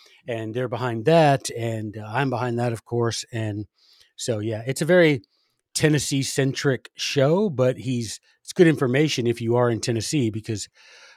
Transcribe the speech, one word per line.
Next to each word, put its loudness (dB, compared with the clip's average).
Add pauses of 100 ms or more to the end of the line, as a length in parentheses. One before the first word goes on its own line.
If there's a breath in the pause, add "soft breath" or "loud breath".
(260 soft breath)
and -6
they're -4
behind -4
that, 4
and, -6
uh, -12
I'm -2
behind -2
that, 0
of -10
course. -4
And -6 (500 soft breath)
so, -4
yeah, -6
it's -4
a -4
very 4 (520)
Tennessee-centric 0
show, 2
but 0
he's, -6 (220)
it's -14
good 6
information 2
if 0
you 2
are 4
in 0
Tennessee, -2
because, -8 (480 soft breath)